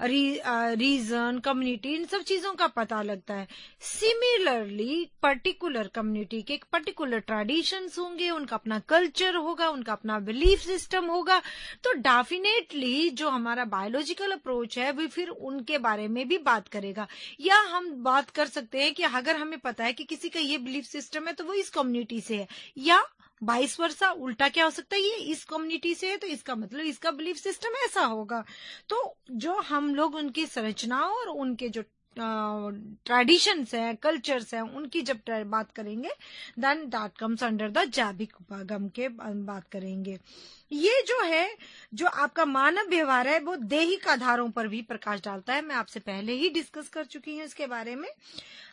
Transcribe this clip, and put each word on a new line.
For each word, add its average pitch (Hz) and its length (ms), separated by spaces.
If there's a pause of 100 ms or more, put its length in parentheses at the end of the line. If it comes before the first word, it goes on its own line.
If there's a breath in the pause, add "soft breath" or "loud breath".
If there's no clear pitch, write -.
री-, 277 360
अ, 233 300
reason, 240 720
community, 262 560
इन 330 100
सब 392 180
चीजों 381 320
का 349 120
पता 220 360
लगता 202 320
है। 196 140 (340 loud breath)
Similarly, 330 1200 (160)
particular 269 640
community 214 540
के 285 120
एक - 180
particular 302 460
traditions 311 800
होंगे, 349 320
उनका 285 260
अपना 220 220
culture 349 560
होगा, 330 340
उनका 247 240
अपना 214 260
belief 262 420
system 370 460
होगा, 349 340 (440 loud breath)
तो 494 100
definitely 294 1160
जो 294 180
हमारा 240 360
biological 277 680
approach 247 460
है, 269 140
वो 302 140
फिर 339 220
उनके 277 500
बारे 214 300
में 247 200
भी 359 100
बात 240 300
करेगा। 196 400 (320 loud breath)
या 381 160
हम 359 340
बात 262 400
कर 302 160
सकते 262 360
हैं 302 120
कि 359 80
अगर 269 340
हमें 311 220
पता 233 260
है 240 80
कि 285 120
किसी 320 240
का 330 120
ये 294 180
belief 262 260
system 311 420
है, 339 80
तो 339 100
वो 370 100
इस 392 160
community 240 500
से 214 160
है, 196 120 (300 loud breath)
या 349 260 (380 soft breath)
vice 240 380
versa, 339 300
उल्टा 277 380
क्या 330 160
हो 320 60
सकता 339 260
है, 392 60
ये 427 140
इस 311 280
community 320 500
से 370 160
है, 403 60
तो 403 100
इसका 269 280
मतलब 220 260
इसका 320 300
belief 320 260
system 392 320
ऐसा 480 320
होगा। 220 440 (440 loud breath)
तो 440 300 (120)
जो 311 300
हम 285 340
लोग 294 200
उनकी 302 320
संरचनाओं 247 640
और 453 160
उनके 254 400
जो, 220 140
अ, 214 880 (340)
traditions 277 680
हैं, 226 220
cultures 262 580
हैं, 226 80
उनकी 269 400
जब 233 260
ट-, 220 160
बात 220 280
करेंगे, 220 380 (500 loud breath)
then 285 300
that 214 200 (120)
comes 226 280
under 214 260
the 359 100
जैविक 214 540
उपागम 196 480
के 247 200
बा-, 233 260
बात 202 380
करेंगे। 190 460 (540 loud breath)
ये 403 360
जो 480 140
है, 359 340 (380 loud breath)
जो 320 120
आपका 311 380
मानव 285 380
व्यवहार 277 460
है, 311 100
वो 320 180
दैहिक 311 520
आधारों 240 420
पर 220 180
भी 226 140
प्रकाश 208 380
डालता 196 340
है। 302 80
मैं 302 120
आपसे 220 260
पहले 202 320
ही 285 160
discuss 302 400
कर 311 160
चुकी 302 320
हूँ 311 80
इसके 285 220
बारे 240 300
में। 339 120 (640 loud breath)